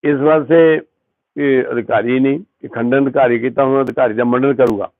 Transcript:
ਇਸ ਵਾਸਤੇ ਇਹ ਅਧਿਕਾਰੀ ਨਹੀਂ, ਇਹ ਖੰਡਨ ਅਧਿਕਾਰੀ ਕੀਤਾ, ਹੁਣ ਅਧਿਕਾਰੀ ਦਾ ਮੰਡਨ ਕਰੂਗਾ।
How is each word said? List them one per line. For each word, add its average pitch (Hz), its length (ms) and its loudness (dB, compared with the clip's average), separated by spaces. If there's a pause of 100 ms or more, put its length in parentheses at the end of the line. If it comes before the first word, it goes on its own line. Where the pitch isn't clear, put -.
ਇਸ 147 120 0
ਵਾਸਤੇ 156 640 2 (560)
ਇਹ 135 360 0
ਅਧਿਕਾਰੀ 117 480 -2
ਨਹੀਂ, 135 200 0 (240)
ਇਹ 135 40 -14
ਖੰਡਨ 123 360 0
ਅਧਿਕਾਰੀ 127 340 0
ਕੀਤਾ, 127 260 -2
ਹੁਣ 135 200 0
ਅਧਿਕਾਰੀ 127 300 -2
ਦਾ 120 100 -2
ਮੰਡਨ 127 300 0
ਕਰੂਗਾ। 113 460 0